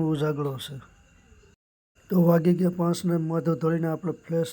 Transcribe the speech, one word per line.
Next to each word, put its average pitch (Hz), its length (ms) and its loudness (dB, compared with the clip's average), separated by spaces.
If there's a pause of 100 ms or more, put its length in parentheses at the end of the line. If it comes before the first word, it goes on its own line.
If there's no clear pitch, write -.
ઉજાગરો 147 480 0
છે. 139 200 -12 (1300)
તો 202 140 -2
વાગી 170 320 4
ગયા 180 240 0
પાંચ 175 260 0
ને 170 120 2
મોઢું 165 440 -2
ધોઈને 165 300 0
આપણે 160 220 -4
ફ્રેશ 165 400 -4